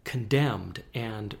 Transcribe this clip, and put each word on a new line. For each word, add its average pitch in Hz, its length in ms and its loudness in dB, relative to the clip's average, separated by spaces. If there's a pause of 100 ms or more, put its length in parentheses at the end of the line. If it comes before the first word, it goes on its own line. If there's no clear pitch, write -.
condemned 113 800 2 (100)
and 110 480 -6